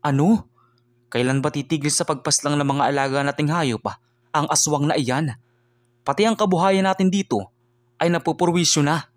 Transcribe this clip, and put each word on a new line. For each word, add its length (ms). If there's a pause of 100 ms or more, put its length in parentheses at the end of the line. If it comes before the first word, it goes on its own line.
"Ano? 400 (640)
Kailan 320
ba 80
titigil 400
sa 160
pagpaslang 560
ng 60 (100)
mga 160
alaga 320
nating 240
hayop, 400
ah, 80 (320)
ang 220
aswang 340
na 80
iyan? 400 (720)
Pati 220
ang 100
kabuhayan 480
natin 240
dito 400 (480)
ay 80
napupurwisyo 800
na" 300